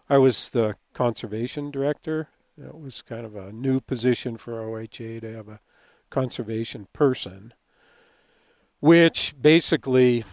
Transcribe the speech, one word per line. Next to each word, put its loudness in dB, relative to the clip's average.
I 4
was 4
the 0
conservation -6
director. -6
That -18
was -16
kind -12
of -14
a -12
new -2
position -2
for -10
O -8
H -14
A -12
to -12
have -16
a -20
conservation -6
person, -2
which 4
basically 4